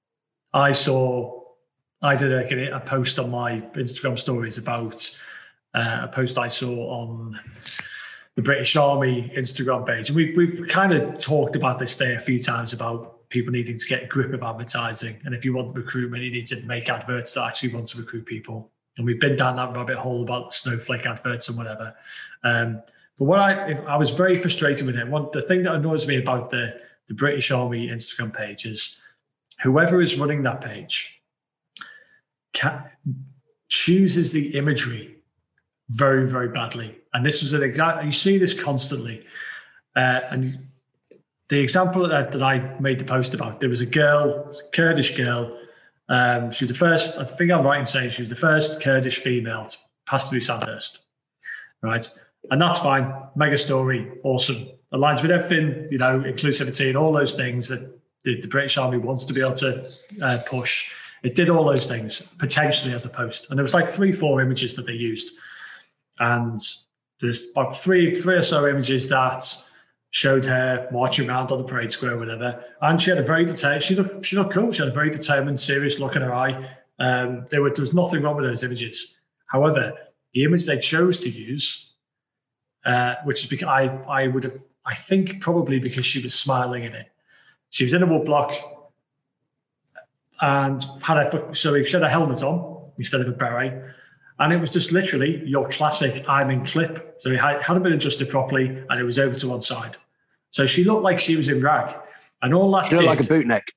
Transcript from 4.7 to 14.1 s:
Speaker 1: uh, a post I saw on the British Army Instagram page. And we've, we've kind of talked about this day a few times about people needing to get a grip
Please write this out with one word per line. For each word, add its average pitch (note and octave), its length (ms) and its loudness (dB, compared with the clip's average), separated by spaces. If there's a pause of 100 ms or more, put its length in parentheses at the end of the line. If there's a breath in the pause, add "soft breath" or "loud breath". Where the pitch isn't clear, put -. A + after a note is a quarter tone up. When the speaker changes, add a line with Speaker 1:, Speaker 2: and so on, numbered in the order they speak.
Speaker 1:
uh, A#2 280 -2
a A#2 60 -8
post B2 300 -4
I A#2+ 100 -2
saw B2 260 -6 (160)
on A2+ 480 -10 (960 loud breath)
the - 80 -4
British B2+ 340 0
Army C3+ 600 2
Instagram B2+ 500 -2
page. - 220 -4
And C#3+ 80 0
we've, D#3+ 180 2
we've E3+ 320 2
kind F#3 280 4
of - 240 0
talked C#3+ 360 0
about B2+ 240 0
this B2 200 -4
day B2 160 0
a A#2+ 40 -4
few B2 220 -2
times A#2 320 -4
about A#2 560 -10
people A#2+ 240 -2
needing A#2+ 260 -4
to - 80 -4
get A#2+ 180 -4
a - 20 -14
grip C3 260 -2